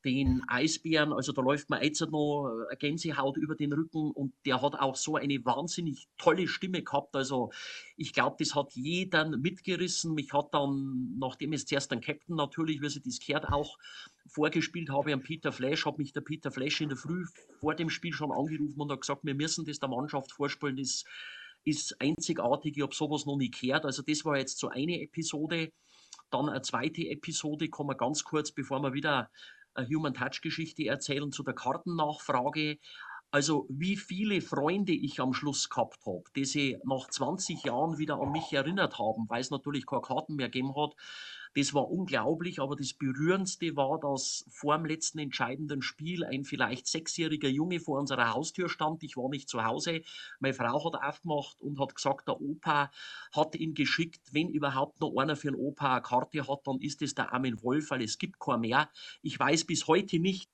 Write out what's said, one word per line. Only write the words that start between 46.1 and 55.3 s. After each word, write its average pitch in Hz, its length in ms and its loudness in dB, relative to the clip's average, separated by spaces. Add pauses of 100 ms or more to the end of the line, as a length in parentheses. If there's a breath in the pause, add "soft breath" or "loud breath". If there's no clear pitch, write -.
ein 135 200 -2
vielleicht 127 440 -2
sechsjähriger 160 640 0
Junge 165 300 2
vor 147 200 0
unserer 123 340 2
Haustür 160 360 -2
stand. 160 340 -2
Ich 131 140 -10
war 127 120 -2
nicht 139 200 -6
zu 117 140 0
Hause. 160 380 0 (380 loud breath)
Meine 135 140 2
Frau 127 320 2
hat - 180 -2
aufgemacht 147 580 -2
und 147 180 -4
hat - 160 -2
gesagt, - 320 0
der 135 120 -2
Opa 143 520 0 (400 loud breath)
hat 151 240 2
ihn 160 180 -2
geschickt. 156 480 2 (100)
Wenn 160 180 4
überhaupt 143 520 0
noch 156 160 0
einer 143 180 4